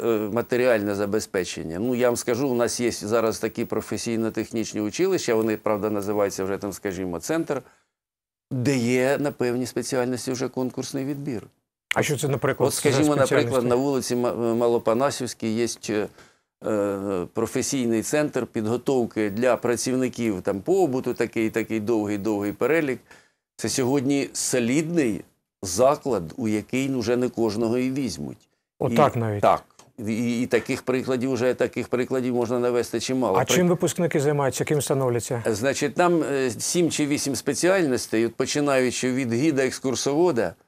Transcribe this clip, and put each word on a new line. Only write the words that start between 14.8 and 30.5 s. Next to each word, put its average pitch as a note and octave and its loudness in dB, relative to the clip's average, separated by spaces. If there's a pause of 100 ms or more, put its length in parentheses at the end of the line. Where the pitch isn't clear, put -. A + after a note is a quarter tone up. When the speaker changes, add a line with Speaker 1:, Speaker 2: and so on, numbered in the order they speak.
Speaker 1:
є, A#2 0 (240)
е, G#2 0 (580)
е, G2 -2
професійний A#2 0
центр C#3+ 0
підготовки A2+ 0
для A#2 2
працівників, A#2+ 0
там, G2 -2
побуту, C3 2
такий, A2 0
такий A2 -2
довгий, G#2 0
довгий G2+ -2
перелік. C3+ -2 (580)
Це A#2 -4
сьогодні C3+ 0
солідний C3+ 0 (420)
заклад, A#2 2 (140)
у A2 -2
який, A#2 -2
ну, C3+ -2
вже A#2 0
не B2 0
кожного A2+ 0
і B2+ 0
візьмуть. E2 -6 (300)
Speaker 2:
Отак C3 2
Speaker 1:
І - -2
Speaker 2:
навіть? G#2+ -2
Speaker 1:
Так. F#2+ 4 (460)
І, A#2 -2
і B2 -2
таких B2 0